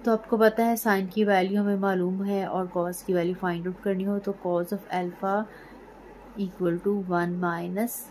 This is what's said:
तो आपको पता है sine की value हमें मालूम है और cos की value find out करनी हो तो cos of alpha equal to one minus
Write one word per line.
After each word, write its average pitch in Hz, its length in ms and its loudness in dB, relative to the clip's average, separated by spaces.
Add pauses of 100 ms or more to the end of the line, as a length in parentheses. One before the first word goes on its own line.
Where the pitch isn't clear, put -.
तो 233 80 4
आपको 220 260 0
पता 220 260 6
है 233 120 2
sine 196 380 2
की 214 100 4
value 196 380 4
हमें 202 160 2
मालूम 190 460 2
है 196 240 0
और 180 280 -2
cos 175 260 -2
की 185 120 -2
value 175 200 2
find 175 320 -2
out 185 160 -6
करनी 196 220 0
हो 202 140 0
तो 196 180 -4 (100)
cos 175 320 0
of - 100 -12 (120)
alpha 190 360 -2 (1080)
equal 175 400 0
to 202 100 2 (140)
one 175 320 0
minus 180 580 -2 (100)